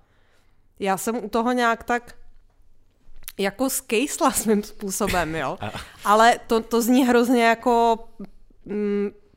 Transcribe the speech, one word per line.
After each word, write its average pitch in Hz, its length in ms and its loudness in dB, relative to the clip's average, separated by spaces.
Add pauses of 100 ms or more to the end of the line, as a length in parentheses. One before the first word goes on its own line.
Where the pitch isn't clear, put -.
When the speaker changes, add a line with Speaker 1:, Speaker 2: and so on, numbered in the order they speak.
(800)
Speaker 1:
Já 190 180 -2
jsem 226 280 -6
u 208 40 -10
toho 233 220 -2
nějak 233 320 0
tak 240 320 -6 (1200)
jako 196 320 -2
skejsla 262 640 -2
svým 208 320 0
způsobem, 185 720 -4
jo. 156 220 -6
Speaker 2:
<laughs> - 40 -12
A- 104 100 -8 (340)
Speaker 1:
Ale 220 420 6
to, 226 120 2
to 226 220 -2
zní 247 240 4
hrozně 240 380 4
jako, 233 560 2 (640)
mm, 202 460 -4 (260)